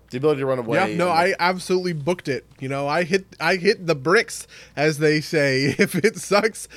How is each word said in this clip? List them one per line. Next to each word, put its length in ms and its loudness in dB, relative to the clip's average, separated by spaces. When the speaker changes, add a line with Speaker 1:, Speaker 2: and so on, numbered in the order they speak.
Speaker 1:
the 80 -8
ability 240 0
to 60 -2
run 120 0
away 180 -2
Speaker 2:
Yeah, 200 0
no, 120 0
Speaker 1:
and, 100 2
like 100 2
Speaker 2:
I 100 -2
absolutely 540 -2
booked 340 -4
it. 160 -4
You 80 -8
know, 200 -4
I 160 0
hit, 220 -2
I 160 0
hit 320 0
the 80 2
bricks, 500 0
as 220 0
they 240 2
say. 540 0
<laughs> 40 -8
If 160 2
it 220 0
sucks, 600 0